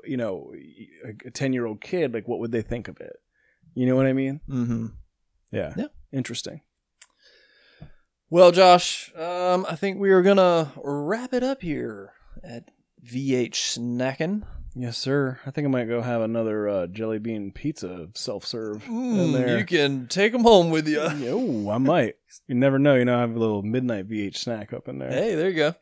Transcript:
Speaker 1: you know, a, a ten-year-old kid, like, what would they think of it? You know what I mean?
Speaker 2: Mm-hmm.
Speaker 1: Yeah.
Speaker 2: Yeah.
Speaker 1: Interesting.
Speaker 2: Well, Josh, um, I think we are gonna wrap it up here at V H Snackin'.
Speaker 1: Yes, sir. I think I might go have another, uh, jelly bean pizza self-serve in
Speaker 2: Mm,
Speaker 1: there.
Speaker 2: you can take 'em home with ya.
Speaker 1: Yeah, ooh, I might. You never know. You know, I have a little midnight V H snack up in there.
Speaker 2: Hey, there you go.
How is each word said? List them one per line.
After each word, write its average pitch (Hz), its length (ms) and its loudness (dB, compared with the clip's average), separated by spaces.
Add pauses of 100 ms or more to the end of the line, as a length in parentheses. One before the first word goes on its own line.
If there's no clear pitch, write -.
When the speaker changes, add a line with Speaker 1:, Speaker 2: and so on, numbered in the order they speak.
Speaker 1:
you 131 120 -6
know, 98 340 -6 (540)
a, 107 220 -16
a 117 40 -14
ten-year-old 120 500 -4
kid, 151 340 -2
like, 110 120 -6
what 113 120 -4
would 113 120 -6
they 117 120 -2
think 120 240 -8
of 90 120 -16
it? - 180 -16 (580)
You 123 100 0
know 127 100 4
what 135 120 4
I 131 60 2
mean? 135 360 -2
Speaker 2:
Mm-hmm. 120 380 -4 (640)
Speaker 1:
Yeah. 90 260 -6
Speaker 2:
Yeah. 269 100 -6 (240)
Speaker 1:
Interesting. 131 500 -8 (1700)
Speaker 2:
Well, 175 200 10
Josh, 180 640 6
um, 180 540 -2
I 160 60 -6
think 196 240 -4
we 196 100 2
are 185 140 8
gonna 180 480 6 (120)
wrap 156 500 -4
it 254 100 -2
up 269 180 -4
here 120 520 -8 (300)
at - 260 -16 (320)
V 127 340 -2
H 123 240 -2 (180)
Snackin'. 131 680 -4 (320)
Speaker 1:
Yes, 120 240 -8
sir. 131 480 -2
I 135 40 -10
think 147 140 -4
I 139 40 0
might 123 180 0
go 120 140 -2
have 120 200 -2
another, 110 480 -2
uh, 92 180 -2
jelly 110 300 -6
bean 107 340 -6
pizza 90 640 -8
self-serve 107 720 -8
in 247 80 -12
Speaker 2:
Mm, 220 400 0
Speaker 1:
there. 127 240 0
Speaker 2:
you 208 80 -2
can 139 420 0
take 202 240 0
'em 240 120 0
home 196 260 8
with 160 180 2
ya. 151 260 0
Speaker 1:
Yeah, 135 180 -4
ooh, 139 400 -2
I 110 80 0
might. 135 360 2 (320)
You 127 60 -4
never 135 240 4
know. 139 160 6
You 127 100 6
know, 123 140 4
I 120 40 2
have 117 140 -2
a 117 40 -2
little 107 240 0
midnight 113 420 -2
V 107 220 -6
H 90 100 -10
snack 110 340 -8
up - 160 -12
in 135 120 -10
there. 131 100 -8
Speaker 2:
Hey, 196 240 -2
there 170 160 0
you 180 60 -4
go. 156 260 0